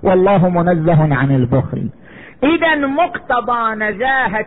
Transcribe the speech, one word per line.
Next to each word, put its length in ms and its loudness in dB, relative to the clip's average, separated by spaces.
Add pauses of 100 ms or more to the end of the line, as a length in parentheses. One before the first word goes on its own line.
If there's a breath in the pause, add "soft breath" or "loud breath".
والله 460 2
منزه 640 2
عن 200 0
البخل. 540 -2 (540 loud breath)
إذن 460 0
مقتضى 840 -2
نزاهة 720 -2